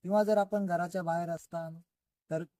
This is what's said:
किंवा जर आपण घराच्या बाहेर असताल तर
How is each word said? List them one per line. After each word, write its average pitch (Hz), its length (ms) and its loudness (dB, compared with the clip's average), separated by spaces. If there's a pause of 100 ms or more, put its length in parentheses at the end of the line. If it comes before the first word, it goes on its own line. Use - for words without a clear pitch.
किंवा 208 200 4
जर 208 140 4
आपण 202 280 0
घराच्या 175 360 -2
बाहेर 170 280 -2
असताल 165 440 -8 (560)
तर 160 140 -2 (160)